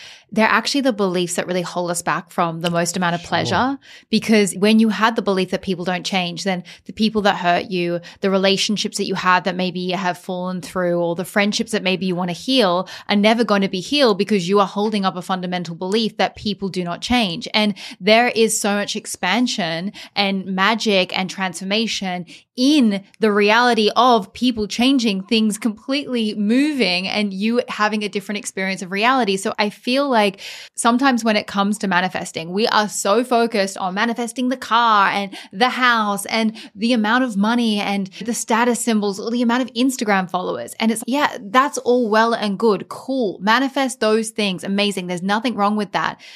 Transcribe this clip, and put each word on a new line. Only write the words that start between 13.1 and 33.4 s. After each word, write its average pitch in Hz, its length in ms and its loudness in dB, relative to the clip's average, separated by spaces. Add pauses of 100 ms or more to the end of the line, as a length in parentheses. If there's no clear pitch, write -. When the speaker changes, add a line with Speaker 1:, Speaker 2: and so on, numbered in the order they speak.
Speaker 1:
never 220 280 4
going 208 180 2
to 190 80 0
be 190 100 -4
healed 233 380 2
because 196 320 0
you 202 100 4
are 190 80 4
holding 208 380 -2
up 185 100 -2
a 180 60 -10
fundamental 180 540 -4
belief 202 420 -2
that 185 180 0
people 196 340 -6
do 180 140 -4
not 170 180 -8
change. 226 520 -2
And 208 220 0 (240)
there 220 300 4
is 220 300 2
so 202 160 0
much 202 200 -4
expansion 190 960 -2 (240)
and 196 320 -2
magic 196 680 2
and 185 120 -4
transformation 190 960 -4 (320)
in 247 460 4 (160)
the 214 120 4
reality 214 640 4
of 233 380 4
people 214 320 -2
changing, 226 580 2
things 220 340 0
completely 240 800 -2
moving, 214 720 0
and 208 260 -2
you 220 340 0
having 214 360 -2
a 202 60 -4
different 202 300 -6
experience 190 420 -6
of 185 100 -10
reality. 214 460 2
So 202 220 -4
I 208 100 -2
feel 269 400 -2
like 208 300 2 (360)
sometimes 240 480 2
when 220 120 2
it - 120 -2
comes 202 320 -2
to 202 80 -4
manifesting, 180 640 -4
we 214 140 0
are 214 200 2
so 214 380 0
focused 226 520 0